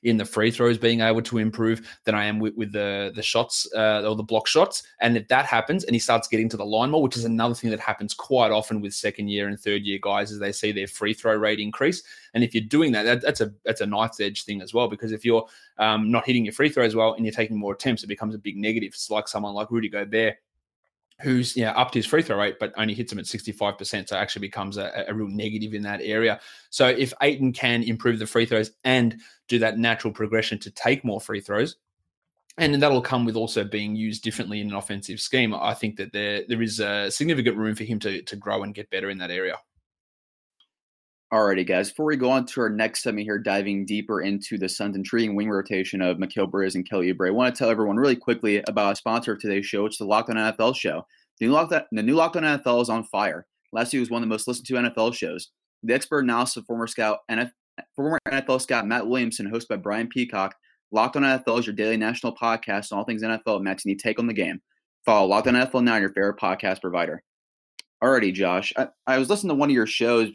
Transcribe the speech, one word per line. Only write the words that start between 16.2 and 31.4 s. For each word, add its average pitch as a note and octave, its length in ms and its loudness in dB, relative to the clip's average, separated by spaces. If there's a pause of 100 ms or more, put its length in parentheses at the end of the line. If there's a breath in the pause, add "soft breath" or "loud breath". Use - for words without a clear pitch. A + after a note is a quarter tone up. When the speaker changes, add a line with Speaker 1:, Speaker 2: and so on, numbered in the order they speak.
Speaker 1:
hitting B2 180 2
your G#2 80 -6
free D3 160 4
throws A#2+ 260 2
well A2 200 4
and A2+ 100 -2
you're G#2+ 80 -4
taking A2 240 -2
more G2+ 160 -2
attempts, A#2 300 -2
it - 40 -12
becomes G#2+ 280 -6
a G#2+ 40 -12
big G#2 160 -8
negative. G#2 380 -2
It's - 160 -10
like G#2+ 180 -2
someone G2+ 280 -6
like A2 160 -6
Rudy A2+ 180 -2
Gobert, G#2 460 0 (840)
who's, B2+ 380 0
you A#2+ 60 2
know, A2 80 2
upped B2+ 240 2
his A2+ 100 2
free D#3+ 160 4
throw G#2+ 160 -2
rate, G2+ 220 0
but G#2+ 180 -4
only G#2+ 160 0
hits A2 180 -6
him G#2 60 -8
at F2+ 80 -8
sixty-five G2+ 500 -4
percent. G2 320 -8
So G2+ 80 -6
it F#2+ 40 0
actually G2+ 220 -4
becomes G2 360 -6
a, - 300 -6
a G#2 80 -6
real G#2+ 120 -4
negative G#2+ 460 -6
in G#2 80 -8
that G#2 180 -6
area. G#2+ 400 0 (300 loud breath)
So B2+ 200 6
if B2 220 2 (120)
Ayton C3+ 300 2
can A#2 280 0
improve A2+ 380 0
the G#2+ 80 -6
free A#2 180 2
throws A2 240 0 (140)
and B2 360 4 (280 loud breath)
do B2 100 2
that A2 220 2
natural A2+ 340 0
progression A2 460 -2
to - 100 -12
take B2+ 340 -2
more A2 160 -2
free G#2+ 220 -6